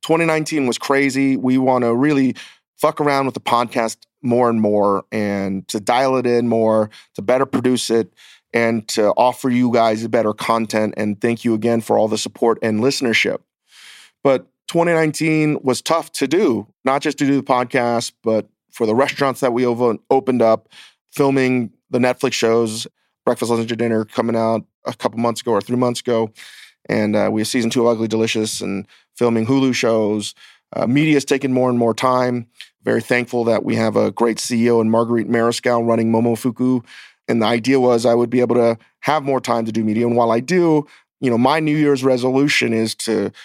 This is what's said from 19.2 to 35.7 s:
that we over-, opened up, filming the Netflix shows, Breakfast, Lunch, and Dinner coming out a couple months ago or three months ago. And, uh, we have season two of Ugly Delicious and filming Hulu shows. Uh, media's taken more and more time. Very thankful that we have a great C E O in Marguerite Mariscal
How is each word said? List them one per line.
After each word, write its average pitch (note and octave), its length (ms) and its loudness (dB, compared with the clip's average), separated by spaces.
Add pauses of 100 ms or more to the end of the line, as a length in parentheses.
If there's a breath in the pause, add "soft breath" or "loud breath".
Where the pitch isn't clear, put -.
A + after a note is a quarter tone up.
that B2 140 0
we B2 100 0
over-, A#2+ 320 0 (140)
opened C3 320 2
up, A2 260 2 (420 loud breath)
filming B2+ 640 0 (160)
the B2+ 100 -2
Netflix B2+ 360 0
shows, A2+ 520 0 (380)
Breakfast, A#2+ 260 -2
Lunch, A#2 200 -2
and A2+ 80 -6
Dinner A2+ 260 -2
coming A#2 320 -4
out A2+ 300 -2 (180)
a - 80 -6
couple A2+ 260 -6
months A#2 220 -2
ago A#2 120 -4
or G2+ 100 0
three B2 140 -4
months B2 240 -2
ago. A2+ 300 -2 (560 loud breath)
And, G#2+ 300 0
uh, G2+ 160 0
we A2 80 -2
have G#2+ 80 -4
season A2+ 220 -2
two A#2 160 0
of A#2+ 100 2
Ugly A2+ 120 -4
Delicious A2 520 -2
and G2 260 -8 (280 soft breath)
filming A#2 320 0
Hulu C3+ 280 2
shows. G#2+ 600 0 (400 loud breath)
Uh, - 120 -2
media's C#3+ 380 2
taken C3+ 300 -2
more B2+ 160 2
and B2 80 0
more A#2 160 2
time. B2+ 520 0 (360 loud breath)
Very A#2 180 0
thankful A#2+ 440 -2
that A2+ 200 0
we A2+ 120 -2
have A2 200 0
a G#2+ 140 2
great A2+ 280 -2
C A#2 280 0
E A#2+ 40 4
O A#2 100 4
in A2 100 0
Marguerite A#2 380 0
Mariscal A#2 580 0